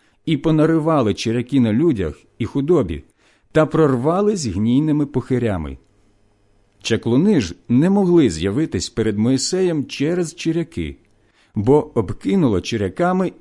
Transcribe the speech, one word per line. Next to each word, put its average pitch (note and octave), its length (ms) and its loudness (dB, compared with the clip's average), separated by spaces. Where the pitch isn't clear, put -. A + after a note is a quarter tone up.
і D#3 120 0
понаривали D#3 760 2
черяки A#2+ 460 -2
на A2+ 140 2
людях A2 460 0
і A2 80 -4
худобі, C#3 580 -2
та D#3 140 4
прорвались D#3+ 800 0
гнійними C3 600 0
пухирями. A2 720 -4
Чаклуни B2+ 600 2
ж F2 140 -6
не C#3 200 4
могли F3 400 4
з'явитись G2 600 -4
перед G#2+ 280 -2
Мойсеєм C#3 680 0
через E3+ 500 -4
черяки, D#3 640 -6
бо A#2+ 440 2
обкинуло B2+ 640 0
черяками E3+ 800 -2